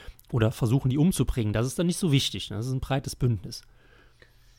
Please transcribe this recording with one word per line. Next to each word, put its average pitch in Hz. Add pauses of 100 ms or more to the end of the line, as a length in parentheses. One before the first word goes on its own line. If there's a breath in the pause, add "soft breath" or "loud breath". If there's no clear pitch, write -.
(300 loud breath)
oder 113
versuchen, 131
die 135
umzubringen, 131
das 113
ist 135
dann 175
nicht 170
so 165
wichtig, 127
ne? 151
Das 123
ist 131
ein 131
breites -
Bündnis. 117 (960 soft breath)